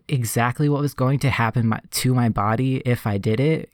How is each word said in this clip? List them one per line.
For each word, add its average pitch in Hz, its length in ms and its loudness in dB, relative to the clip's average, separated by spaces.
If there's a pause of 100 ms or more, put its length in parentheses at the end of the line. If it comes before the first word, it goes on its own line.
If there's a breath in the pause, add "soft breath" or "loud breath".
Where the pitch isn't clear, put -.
exactly 123 580 0
what 143 140 0
was 143 120 -2
going 131 260 0
to 135 100 0
happen 117 400 0
my, 110 100 -2 (120)
to 127 220 0
my 123 140 2
body 117 580 0
if 120 220 0
I 104 100 0
did 110 220 0
it. 156 340 0